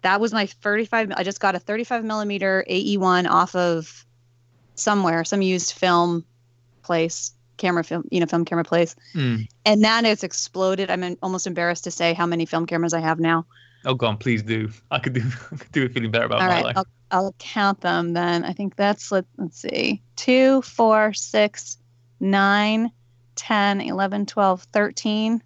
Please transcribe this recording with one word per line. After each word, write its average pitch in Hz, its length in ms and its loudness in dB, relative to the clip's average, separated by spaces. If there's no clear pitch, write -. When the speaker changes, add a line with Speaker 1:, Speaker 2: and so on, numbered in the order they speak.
Speaker 1:
That 196 180 2
was 226 120 0
my 214 140 0
thirty-five, 214 680 -2
I 185 80 -2
just 190 160 -6
got 196 140 2
a 180 40 -4
thirty-five 226 460 -4
millimeter 202 640 -2
A 180 100 0
E 202 200 -2
one 180 280 4
off 175 280 2
of 170 500 -2
somewhere, 175 500 2
some 202 180 -2
used 185 300 0
film 175 520 2
place, 165 500 -2
camera 175 260 0
film, 165 280 -6
you 180 100 0
know, 170 60 2
film 170 180 0
camera 170 200 -2
place. 170 300 0
Speaker 2:
Mm. 120 340 -2
Speaker 1:
And 214 180 4
that 226 220 4
has 214 180 2
exploded. 190 680 -2
I'm 180 120 -2
em-, 180 200 -6
almost 185 240 -4
embarrassed 170 380 -4
to 180 60 -8
say 170 220 0
how 170 140 0
many 170 180 -2
film 165 220 -2
cameras 170 260 -2
I 165 80 0
have 160 180 0
now. 165 280 0
Speaker 2:
Oh, 131 80 0
go 120 140 -2
on, 104 100 -2
please 110 240 0
do. 110 260 -2
I 139 80 -2
could 123 160 -4
do, 123 80 0
<laughs> - 140 -18
I 160 40 -12
could - 160 -18
do 143 120 0
with 123 100 -4
feeling 117 160 -2
better 117 160 2
about 117 160 0
Speaker 1:
All 185 60 2
Speaker 2:
my 180 60 2
Speaker 1:
right, 170 120 0
Speaker 2:
life. 123 100 -2
Speaker 1:
I'll, 190 100 -2
I'll 190 280 0
count 196 420 -2
them 170 320 0
then. 175 320 0
I - 80 -6
think 196 240 -8
that's, 202 340 0
let, 190 140 0
let's 180 220 -8
see, - 420 -4
two, 262 460 4
four, 214 520 2
six, - 640 -2
nine, 208 680 2
ten, 202 440 0
eleven, 196 460 -2
twelve, 190 360 0
thirteen. 214 720 0